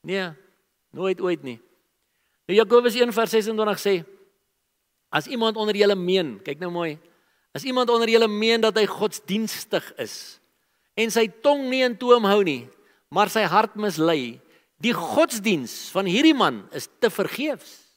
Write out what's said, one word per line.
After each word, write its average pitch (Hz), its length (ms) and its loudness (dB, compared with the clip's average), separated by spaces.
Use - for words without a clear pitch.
Nee, 185 300 -6
nooit 185 300 -6
ooit 175 220 -2
nie. 123 180 -12
Nou 190 100 0
Jakobus 226 380 4
een 240 180 2
vers 220 180 0
sesentwintig 214 480 0
sê, 185 280 -2
"As 151 160 -4
iemand 226 300 -4
onder 214 200 -2
julle 202 200 4
meen," 175 460 -2
kyk 147 160 -10
nou 180 120 -8
mooi, 165 280 -6
"as - 100 -12
iemand 254 260 0
onder 233 180 4
julle 226 200 6
meen 226 320 0
dat 220 160 2
hy 208 100 4
godsdienstig - 1120 -6
is - 400 -12
en 220 160 -2
sy 226 160 2
tong 285 280 2
nie 262 120 0
in 247 140 0
toom 240 280 4
hou 202 200 4
nie, 123 240 -4
maar 190 200 2
sy 220 120 0
hart 196 320 2
mislei, 160 680 -2
die 233 160 -2
godsdiens 208 960 -2
van 190 160 -2
hierdie 277 300 4
man 139 360 -2
is - 160 -12
te 220 100 2
vergeefs." - 760 -8